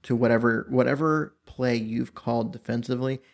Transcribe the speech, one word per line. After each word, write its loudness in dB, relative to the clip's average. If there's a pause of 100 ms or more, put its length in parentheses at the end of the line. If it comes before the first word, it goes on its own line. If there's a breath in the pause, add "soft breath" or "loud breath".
to -2
whatever, 2
whatever 0 (100)
play -2
you've -4
called -2
defensively, -4 (120)